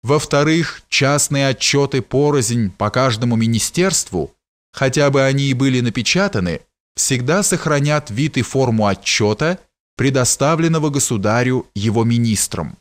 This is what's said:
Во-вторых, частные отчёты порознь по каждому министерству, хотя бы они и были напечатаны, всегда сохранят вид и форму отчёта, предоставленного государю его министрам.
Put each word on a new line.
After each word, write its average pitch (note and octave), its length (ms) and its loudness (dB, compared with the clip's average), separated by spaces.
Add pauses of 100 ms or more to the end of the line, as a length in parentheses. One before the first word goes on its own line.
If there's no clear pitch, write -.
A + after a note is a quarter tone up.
Во-вторых, D3 840 0
частные C#3 600 0
отчёты C#3 540 0
порознь A#2+ 680 0
по G#2 200 -2
каждому B2 460 0
министерству, A2+ 960 -2 (380)
хотя C#3 380 0
бы C3+ 120 2
они C#3 220 0
и C3+ 100 0
были B2+ 260 2
напечатаны, A#2 800 -2 (360)
всегда C#3 460 0
сохранят D3+ 680 0
вид C3 260 -2
и B2+ 60 0
форму A2+ 440 2
отчёта, G#2+ 760 0 (360)
предоставленного D3+ 920 0
государю B2 840 0
его A2 300 0
министрам. A#2 760 -2